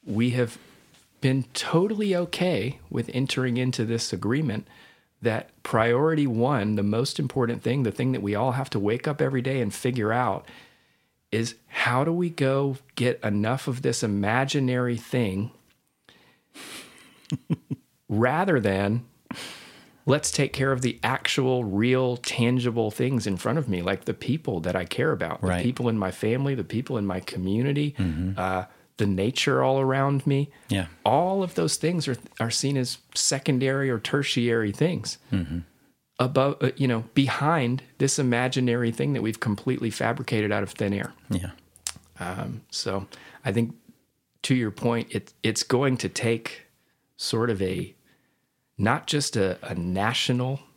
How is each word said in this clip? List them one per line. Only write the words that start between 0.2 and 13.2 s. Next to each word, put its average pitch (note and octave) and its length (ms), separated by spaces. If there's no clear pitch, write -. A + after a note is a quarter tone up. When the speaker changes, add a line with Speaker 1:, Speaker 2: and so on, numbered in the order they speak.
Speaker 1:
have A#2+ 260
been C3 320
totally G3+ 640
okay E3+ 640
with A#2+ 240
entering B2+ 440
into B2+ 280
this A2+ 280
agreement G#2+ 540
that A2+ 300
priority C#3 640
one, A2+ 480
the G2+ 80
most A2 340
important B2 440
thing, C3 200
the A2+ 80
thing C3 220
that B2+ 100
we G2+ 140
all A#2+ 160
have C3 180
to - 80
wake G#2 300
up D3 120
every C3+ 220
day C3+ 180
and G#2+ 140
figure A#2 380
out A#2 340
is A2+ 260
how B2+ 380
do E3 80
we F3 180
go C#3 480
get B2 280